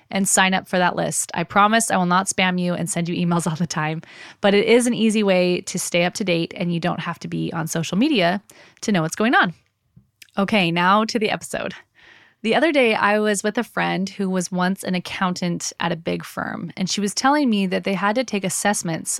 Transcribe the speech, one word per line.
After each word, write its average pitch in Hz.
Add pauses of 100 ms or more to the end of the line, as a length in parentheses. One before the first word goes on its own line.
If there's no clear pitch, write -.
(100)
and 196
sign 190
up 185
for 185
that 175
list. 160
I 170
promise 214
I -
will 180
not 180
spam 185
you 180
and 170
send 170
you 175
emails 170
<laughs> 180
all 156
the 170
time, 160 (400)
but 202
it 202
is 233
an 240
easy 220
way 180
to -
stay 175
up 175
to 214
date, 170
and 175
you 170
don't 170
have 170
to 170
be 165
on 160
social 165
media 202 (400)
to 220
know 170
what's 156
going 233
on. 269 (840)
Okay, 190
now 180
to 220
the 208
episode. - (680)
The 214
other 302
day, 247
I 208
was 214
with 214
a 233
friend 175
who 190
was 185
once 180
an 185
accountant 180
at 175
a 165
big 170
firm, -
and 185
she -
was 196
telling 285
me 202
that 185
they 196
had 202
to 254
take 202
assessments 185